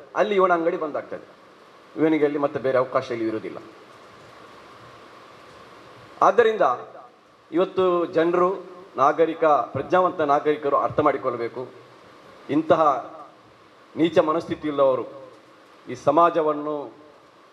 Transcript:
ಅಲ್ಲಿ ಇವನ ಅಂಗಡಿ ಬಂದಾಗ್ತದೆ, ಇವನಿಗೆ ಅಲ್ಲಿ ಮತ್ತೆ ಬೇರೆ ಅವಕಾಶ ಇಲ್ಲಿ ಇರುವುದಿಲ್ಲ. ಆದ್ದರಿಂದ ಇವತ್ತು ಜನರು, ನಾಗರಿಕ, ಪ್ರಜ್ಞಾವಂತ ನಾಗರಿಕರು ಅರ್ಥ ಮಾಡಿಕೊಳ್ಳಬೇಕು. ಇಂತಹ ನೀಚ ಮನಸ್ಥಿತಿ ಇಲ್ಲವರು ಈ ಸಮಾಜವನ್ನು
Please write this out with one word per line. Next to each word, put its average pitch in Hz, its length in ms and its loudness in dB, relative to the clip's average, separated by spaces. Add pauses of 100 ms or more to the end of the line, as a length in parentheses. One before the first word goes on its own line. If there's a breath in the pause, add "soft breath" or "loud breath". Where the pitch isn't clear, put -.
(160)
ಅಲ್ಲಿ 202 180 0
ಇವನ 185 180 4
ಅಂಗಡಿ 170 240 0
ಬಂದಾಗ್ತದೆ, 139 520 -8 (720)
ಇವನಿಗೆ 156 240 2
ಅಲ್ಲಿ 147 140 0
ಮತ್ತೆ 143 220 -2
ಬೇರೆ 127 180 0
ಅವಕಾಶ 127 320 -2
ಇಲ್ಲಿ 113 160 -4
ಇರುವುದಿಲ್ಲ. 95 320 -8 (2750)
ಆದ್ದರಿಂದ 208 400 4 (920)
ಇವತ್ತು 175 540 0
ಜನರು, 175 640 0 (260)
ನಾಗರಿಕ, 156 480 2
ಪ್ರಜ್ಞಾವಂತ 160 760 0
ನಾಗರಿಕರು 147 560 0
ಅರ್ಥ 120 240 0
ಮಾಡಿಕೊಳ್ಳಬೇಕು. 127 640 -2 (840)
ಇಂತಹ 156 300 2 (1160)
ನೀಚ 165 220 2
ಮನಸ್ಥಿತಿ 160 500 -2
ಇಲ್ಲವರು 135 380 2 (840)
ಈ 127 60 -10
ಸಮಾಜವನ್ನು 151 1000 0 (600)